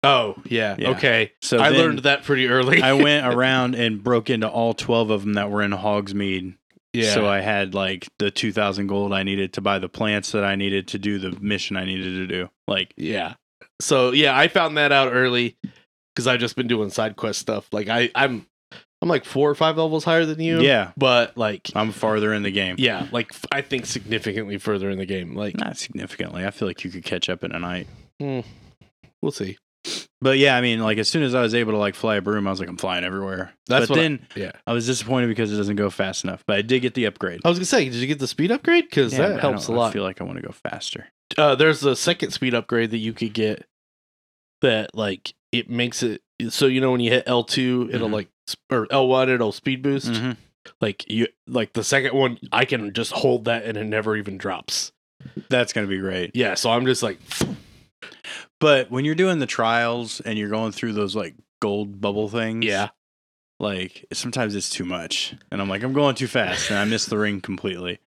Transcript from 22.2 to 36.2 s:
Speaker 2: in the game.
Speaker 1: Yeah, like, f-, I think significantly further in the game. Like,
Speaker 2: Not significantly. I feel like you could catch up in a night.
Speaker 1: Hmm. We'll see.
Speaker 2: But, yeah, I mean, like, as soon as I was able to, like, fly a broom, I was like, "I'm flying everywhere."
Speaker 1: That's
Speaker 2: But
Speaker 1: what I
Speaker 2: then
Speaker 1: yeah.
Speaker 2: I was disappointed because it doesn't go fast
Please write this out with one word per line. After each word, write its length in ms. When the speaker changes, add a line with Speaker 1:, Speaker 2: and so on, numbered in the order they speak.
Speaker 2:
in 100
the 80
game. 260
Speaker 1:
Yeah, 340
like, 220
f-, 180
I 100
think 240
significantly 720
further 320
in 100
the 60
game. 300
Like, 220
Speaker 2:
Not 200
significantly. 680
I 60
feel 160
like 160
you 80
could 120
catch 260
up 140
in 80
a 80
night. 280
Speaker 1:
Hmm. 200
We'll 100
see. 260
Speaker 2:
But, 160
yeah, 180
I 60
mean, 180
like, 200
as 100
soon 140
as 120
I 60
was 120
able 200
to, 40
like, 180
fly 220
a 40
broom, 260
I 40
was 100
like, 80
"I'm 80
flying 260
everywhere." 480
Speaker 1:
That's 200
Speaker 2:
But 20
Speaker 1:
what 100
I 40
Speaker 2:
then 320
Speaker 1:
yeah. 160
Speaker 2:
I 60
was 140
disappointed 420
because 240
it 60
doesn't 180
go 140
fast 340